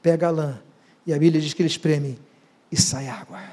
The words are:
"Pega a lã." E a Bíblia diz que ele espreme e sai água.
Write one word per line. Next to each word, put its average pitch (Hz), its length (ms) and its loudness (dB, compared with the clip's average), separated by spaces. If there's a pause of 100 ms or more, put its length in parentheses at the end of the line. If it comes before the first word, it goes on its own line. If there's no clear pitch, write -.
"Pega 170 240 2
a 170 40 2
lã." 147 280 -4 (480)
E 160 80 -2
a 147 40 0
Bíblia 156 220 6
diz 151 140 -6
que 180 80 0
ele 160 60 4
espreme 143 500 -2 (520)
e 165 60 -4
sai 135 320 0
água. - 320 -14 (120)